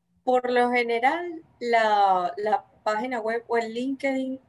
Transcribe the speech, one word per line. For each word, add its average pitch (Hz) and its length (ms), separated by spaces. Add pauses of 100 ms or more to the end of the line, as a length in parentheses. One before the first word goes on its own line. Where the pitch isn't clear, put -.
(240)
Por 247 280
lo 247 200
general, 262 720 (160)
la, 208 800
la 214 280 (180)
página 233 360
web 226 280
o 233 100
el 226 160
LinkedIn, 262 760